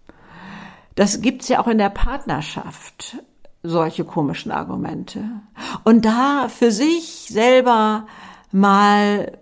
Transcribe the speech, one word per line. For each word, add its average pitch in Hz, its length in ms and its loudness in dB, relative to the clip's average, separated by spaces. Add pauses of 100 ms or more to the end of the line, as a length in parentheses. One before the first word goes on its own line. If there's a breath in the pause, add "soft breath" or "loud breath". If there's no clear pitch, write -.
(960 loud breath)
Das 202 260 0
gibt's 254 280 -2
ja 254 120 2
auch - 60 -4
in 233 100 2
der 196 140 2
Partnerschaft, - 1300 -6 (440)
solche 165 440 -2
komischen - 460 -4
Argumente. - 720 -8 (600 loud breath)
Und 226 200 6
da 254 460 0
für 233 220 2
sich 320 580 -2
selber 220 800 2 (440 loud breath)
mal 202 920 2